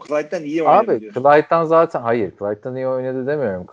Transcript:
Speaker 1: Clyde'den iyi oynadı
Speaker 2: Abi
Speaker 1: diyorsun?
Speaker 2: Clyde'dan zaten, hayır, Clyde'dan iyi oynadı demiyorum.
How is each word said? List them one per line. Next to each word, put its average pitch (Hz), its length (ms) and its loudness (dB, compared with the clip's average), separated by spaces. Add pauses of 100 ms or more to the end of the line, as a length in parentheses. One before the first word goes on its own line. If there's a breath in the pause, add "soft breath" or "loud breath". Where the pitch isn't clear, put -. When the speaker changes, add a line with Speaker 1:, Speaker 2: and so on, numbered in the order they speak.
Speaker 1:
Clyde'den 151 360 -6
iyi 151 200 -4
oynadı 190 300 4
Speaker 2:
Abi 120 80 0
Speaker 1:
diyorsun? 107 220 -8
Speaker 2:
Clyde'dan 151 420 4
zaten, 165 360 2
hayır, 117 380 -2
Clyde'dan 107 380 -6
iyi 131 100 -4
oynadı 131 400 -4
demiyorum. 117 460 -4